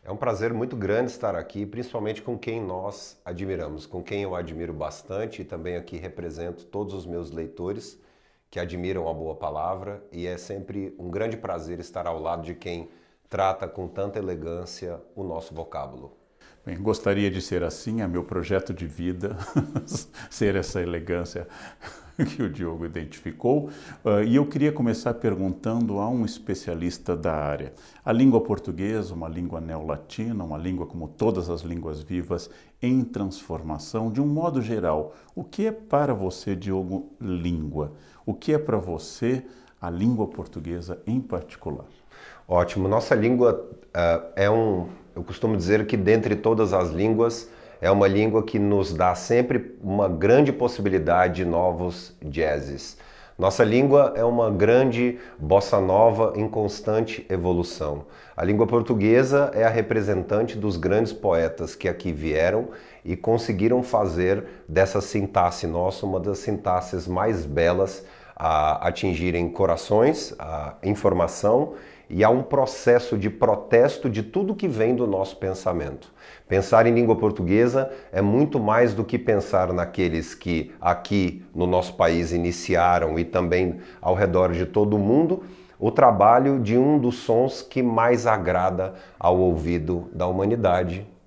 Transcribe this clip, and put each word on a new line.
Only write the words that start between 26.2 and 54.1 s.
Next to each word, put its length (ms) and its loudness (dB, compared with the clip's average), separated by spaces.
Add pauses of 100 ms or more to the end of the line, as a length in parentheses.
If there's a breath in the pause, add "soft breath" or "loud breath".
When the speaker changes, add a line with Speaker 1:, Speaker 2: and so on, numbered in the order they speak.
Speaker 2:
especialista 880 -6
da 180 -4
área. 400 -6 (300 loud breath)
A 80 -2
língua 300 4
portuguesa, 720 -4
uma 140 -8
língua 340 -8
neolatina, 840 -8
uma 140 -8
língua 280 -6
como 220 -12
todas 420 -2
as 120 -6
línguas 400 -8
vivas 480 -6 (320 loud breath)
em 220 0
transformação, 1080 -6
de 100 -2
um 60 0
modo 340 -2
geral, 520 -2 (220 loud breath)
o 80 -10
que 240 -4
é 40 -2
para 420 0
você, 420 -4
Diogo, 640 -6
língua? 720 -4 (320 loud breath)
O 80 -4
que 200 -2
é 40 2
para 200 -2
você 640 -4 (380 loud breath)
a 80 -6
língua 380 0
portuguesa 800 -10
em 160 -2
particular? 640 -10 (600 loud breath)
Speaker 1:
Ótimo. 400 2
Nossa 260 2
língua, 560 2 (240)
ah, 300 2 (120)
é 140 4
um, 380 2 (280)
eu 80 -8
costumo 320 -2
dizer 300 2
que 120 0
dentre 380 4
todas 380 2
as 160 2
línguas, 600 0 (320 loud breath)
é 100 4
uma 160 6
língua 360 4
que 140 -4
nos 360 2
dá 220 2
sempre 640 0
uma 260 0
grande 440 6
possibilidade 840 2
de 100 -2
novos 760 -2
jazzes. 760 -4 (400 loud breath)
Nossa 260 4
língua 520 6